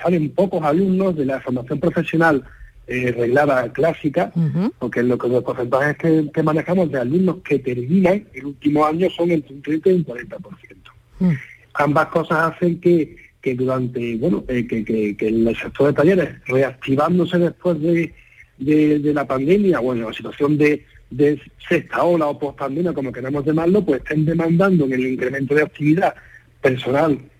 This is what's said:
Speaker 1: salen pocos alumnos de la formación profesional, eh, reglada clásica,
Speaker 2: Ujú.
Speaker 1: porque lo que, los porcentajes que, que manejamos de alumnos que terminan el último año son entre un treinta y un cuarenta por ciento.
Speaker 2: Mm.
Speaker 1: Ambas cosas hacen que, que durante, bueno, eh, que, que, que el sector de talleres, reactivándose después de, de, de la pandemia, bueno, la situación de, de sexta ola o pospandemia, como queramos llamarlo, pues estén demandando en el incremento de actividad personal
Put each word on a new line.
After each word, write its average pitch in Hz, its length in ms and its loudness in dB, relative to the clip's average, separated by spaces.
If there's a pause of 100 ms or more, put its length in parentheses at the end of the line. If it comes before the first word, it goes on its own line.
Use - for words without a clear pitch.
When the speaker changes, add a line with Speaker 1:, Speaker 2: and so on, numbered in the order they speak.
Speaker 1:
salen 170 300 0
pocos 185 320 0
alumnos 185 520 2
de 147 100 -2
la 135 160 -4
formación 127 380 -4
profesional, 160 640 2 (420)
eh, 123 320 -2
reglada 127 560 2
clásica, 160 600 -2
Speaker 2:
Ujú. 165 420 0
Speaker 1:
porque 123 240 -4
lo 123 160 2
que, 123 120 -4
los 123 140 0
porcentajes 131 540 -2
que, 160 340 2
que 160 120 -2
manejamos 160 480 0
de 135 80 -2
alumnos 165 440 0
que 143 140 0
terminan 151 760 0
el 131 120 -12
último 147 400 0
año 170 240 0
son 170 220 -2
entre 147 240 -2
un 143 60 -18
treinta 156 280 -2
y 185 40 6
un 180 100 2
cuarenta - 340 -12
por - 220 -20
ciento. - 320 -20 (280)
Speaker 2:
Mm. 180 120 4 (440)
Speaker 1:
Ambas 147 320 2
cosas 160 460 0
hacen 175 280 -2
que, 170 340 2 (240)
que 131 160 -4
durante, 123 640 -4
bueno, 170 320 -2
eh, 120 180 -2
que, 113 160 -4
que, 107 320 -2
que 110 120 -2
el 113 280 2
sector - 320 0
de 147 60 2
talleres, 165 360 4 (180)
reactivándose 143 920 0
después 175 420 0
de, 170 340 0 (440)
de, 151 420 2
de 147 140 0
la 143 120 -2
pandemia, 151 540 2
bueno, 117 300 -2
la 113 40 -8
situación 143 440 -2
de, 147 280 2 (260)
de 143 280 2 (300)
sexta 131 340 -2
ola 165 240 2
o 143 100 -4
pospandemia, 143 540 -4
como 135 220 -6
queramos 131 320 -6
llamarlo, 170 400 2
pues 147 160 0
estén 151 240 -2
demandando 165 600 2
en 131 80 -2
el 127 140 0
incremento 131 480 -2
de 151 60 4
actividad 151 520 0 (480)
personal 135 560 0 (220)